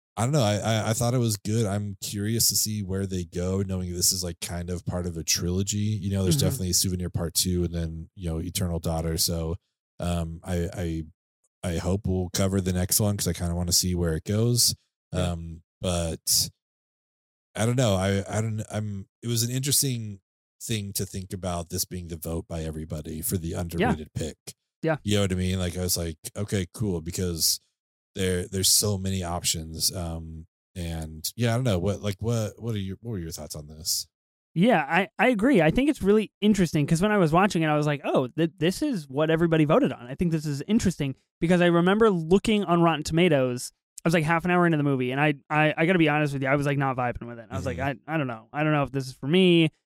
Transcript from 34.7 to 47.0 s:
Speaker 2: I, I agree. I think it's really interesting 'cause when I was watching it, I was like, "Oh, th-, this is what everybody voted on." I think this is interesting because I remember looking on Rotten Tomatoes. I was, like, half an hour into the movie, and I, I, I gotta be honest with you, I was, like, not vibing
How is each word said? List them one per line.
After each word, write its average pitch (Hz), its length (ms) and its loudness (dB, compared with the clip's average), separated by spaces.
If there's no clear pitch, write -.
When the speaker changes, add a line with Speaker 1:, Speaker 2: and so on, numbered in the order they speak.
Speaker 2:
I, 175 200 2
I 208 100 4
agree. 226 340 4
I 156 80 6
think 269 180 2
it's 285 140 -2
really 202 280 4
interesting 180 460 4
'cause 160 140 2
when 214 120 2
I 208 60 4
was 160 140 4
watching 185 300 4
it, 156 60 2
I 151 80 2
was 147 100 2
like, 147 180 0
"Oh, 175 240 2
th-, 160 300 0
this 175 240 0
is 202 260 -2
what 151 220 0
everybody 160 360 4
voted 190 260 4
on." 117 140 -10
I 131 80 -12
think 170 180 0
this 156 140 -2
is 143 200 -2
interesting 170 480 0
because 175 200 4
I 175 60 6
remember 185 440 6
looking 190 540 2
on 170 180 4
Rotten 156 220 4
Tomatoes. 143 680 2
I 170 40 0
was, 160 60 4
like, 160 100 4
half 165 200 0
an 180 60 0
hour 175 160 6
into 165 120 4
the 143 60 2
movie, 127 280 0
and 139 80 -2
I, 151 140 4
I, 151 280 2
I 160 100 4
gotta 185 140 4
be 156 80 6
honest 147 240 2
with 139 100 -4
you, 131 60 0
I 139 80 4
was, 143 100 0
like, 143 100 0
not 135 200 0
vibing 120 320 -4